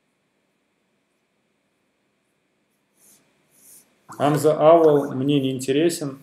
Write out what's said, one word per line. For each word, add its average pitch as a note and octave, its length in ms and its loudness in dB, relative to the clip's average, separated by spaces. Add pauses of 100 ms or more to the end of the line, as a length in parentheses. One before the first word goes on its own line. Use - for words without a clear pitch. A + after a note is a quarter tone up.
(4000)
Амза D3 360 0
Аул D3+ 600 4
мне C#3 260 -2
не C3+ 120 -4
интересен, C#3 720 -4